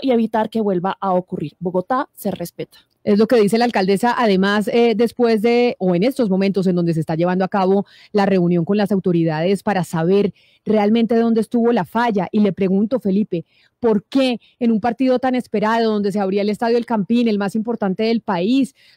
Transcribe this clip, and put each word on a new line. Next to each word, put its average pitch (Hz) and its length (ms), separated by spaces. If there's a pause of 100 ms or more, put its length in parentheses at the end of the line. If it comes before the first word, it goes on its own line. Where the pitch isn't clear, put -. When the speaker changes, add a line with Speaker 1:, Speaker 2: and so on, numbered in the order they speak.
Speaker 1:
y 269 80
evitar 226 400
que 226 100
vuelva 190 400
a 190 140
ocurrir. 180 440
Bogotá 180 540
se - 180
respeta. - 460 (260)
Speaker 2:
Es 208 160
lo 220 80
que 240 140
dice 202 160
la 233 80
alcaldesa, 208 540
además, 202 500
eh, 233 260
después 226 460
de, 240 380
o 180 160
en 175 80
estos 247 260
momentos 190 380
en 185 100
donde 170 160
se 160 80
está 160 140
llevando 180 320
a - 20
cabo 196 380 (260)
la 196 140
reunión 175 400
con 202 100
las 208 160
autoridades 175 720
para 190 220
saber 180 500 (320)
realmente 220 500
dónde 226 240
estuvo 233 320
la 196 140
falla. 220 440
Y 214 100
le 202 120
pregunto, 196 480
Felipe, 190 460 (320)
¿por 220 260
qué 254 340 (200)
en 233 120
un 214 120
partido 254 360
tan 254 160
esperado, 226 560
donde 208 220
se 208 80
abría 196 220
el 202 80
Estadio 233 260
El 233 80
Campín, 233 440
el 208 100
más 202 160
importante 220 480
del 226 180
país, 220 540 (220)